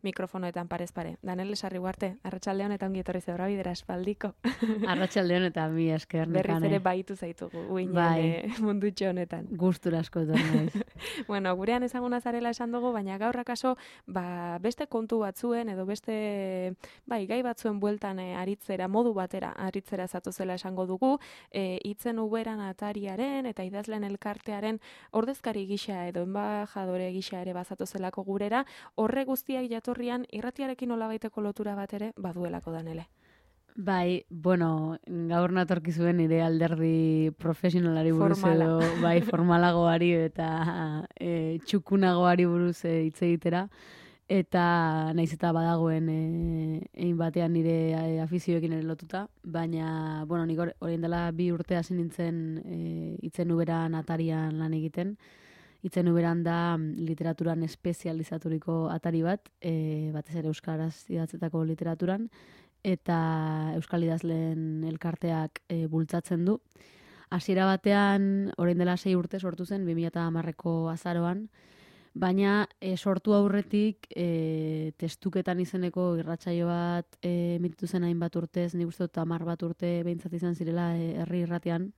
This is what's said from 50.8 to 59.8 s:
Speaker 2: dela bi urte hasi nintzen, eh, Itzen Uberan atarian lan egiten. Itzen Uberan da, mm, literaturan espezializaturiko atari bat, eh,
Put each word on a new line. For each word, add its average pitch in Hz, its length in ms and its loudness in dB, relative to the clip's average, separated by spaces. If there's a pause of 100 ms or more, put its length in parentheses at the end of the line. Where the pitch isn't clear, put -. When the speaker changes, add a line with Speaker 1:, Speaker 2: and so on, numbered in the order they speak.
Speaker 2:
dela 170 320 0
bi 175 200 0
urte 170 260 0
hasi 170 160 -2
nintzen, 170 480 -2 (240)
eh, 165 560 -6
Itzen 170 320 -2
Uberan 165 420 0
atarian 160 640 -2
lan 160 140 0
egiten. 160 400 -2 (720)
Itzen 180 260 2
Uberan 170 340 4
da, 170 320 2
mm, 160 300 -2
literaturan 165 580 0
espezializaturiko 165 1300 -2
atari 165 320 0
bat, 180 260 0 (140)
eh, 156 500 -2